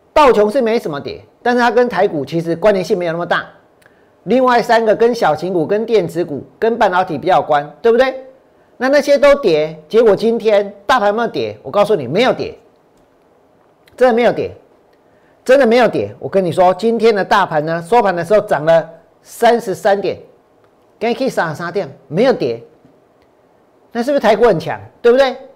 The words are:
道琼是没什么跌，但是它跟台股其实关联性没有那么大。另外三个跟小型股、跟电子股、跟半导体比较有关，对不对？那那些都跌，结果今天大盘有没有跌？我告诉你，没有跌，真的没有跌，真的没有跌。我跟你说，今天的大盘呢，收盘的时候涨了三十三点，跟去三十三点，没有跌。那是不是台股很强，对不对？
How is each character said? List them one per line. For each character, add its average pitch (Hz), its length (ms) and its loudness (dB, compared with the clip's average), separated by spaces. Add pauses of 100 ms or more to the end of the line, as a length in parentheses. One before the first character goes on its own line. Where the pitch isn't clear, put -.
(140)
道 302 200 6
琼 208 180 2
是 277 100 0
没 226 160 0
什 208 140 -6
么 143 80 -8
跌， - 220 -12 (200)
但 254 140 -2
是 247 60 0
它 240 100 2
跟 247 160 2
台 196 180 0
股 160 200 -4
其 165 160 -4
实 233 120 -4
关 208 200 2
联 185 100 -2
性 190 140 -2
没 175 80 -4
有 165 80 -4
那 165 40 -6
么 175 80 -6
大。 170 220 -4 (760)
另 247 200 2
外 247 180 2
三 233 220 2
个 214 100 2
跟 233 220 0
小 175 180 0
型 175 200 -6
股、 165 120 0
跟 208 200 -2
电 214 200 0
子 165 180 -4
股、 147 200 -10 (160)
跟 226 180 -2
半 214 140 2
导 180 100 0
体 175 160 -4
比 120 80 -8
较 175 120 2
有 143 40 0
关， 147 260 -2 (140)
对 233 100 2
不 233 60 2
对？ 262 280 -2 (520)
那 254 120 -2
那 285 100 2
些 285 180 2
都 277 180 6
跌， 160 520 -2
结 220 140 2
果 220 140 4
今 226 240 0
天 202 340 0 (140)
大 262 120 2
盘 202 100 0
有 202 40 2
没 226 80 -2
有 226 60 -2
跌？ 110 360 -6
我 135 80 -14
告 202 140 2
诉 214 100 0
你， 139 120 -4
没 175 160 0
有 240 100 2
跌， 101 240 -10 (1400)
真 247 120 2
的 247 60 2
没 233 100 0
有 208 80 0
跌， 117 200 -6 (920)
真 262 140 4
的 269 60 4
没 226 120 2
有 233 100 4
跌。 110 320 -4
我 - 80 -10
跟 190 160 0
你 170 80 -4
说， 180 220 4
今 226 240 -2
天 220 180 2
的 185 80 -2
大 196 220 0
盘 156 180 -2
呢， 165 240 -6
收 240 140 2
盘 190 140 0
的 170 100 -4
时 196 80 -2
候 208 80 4
涨 151 240 -4
了 160 240 2 (320)
三 240 400 0
十 190 140 -6
三 196 260 0
点， 151 160 -4 (840)
跟 233 140 -2
去 254 160 -4
三 180 200 -4
十 147 60 -8
三 170 160 -10
点， 175 160 -6 (200)
没 170 160 -2
有 262 100 2
跌。 120 280 -6 (1300)
那 233 100 -6
是 247 100 -2
不 285 40 2
是 285 40 2
台 226 160 2
股 208 100 2
很 190 140 4
强， 123 200 -8 (200)
对 240 120 4
不 247 60 4
对？ 262 180 2 (200)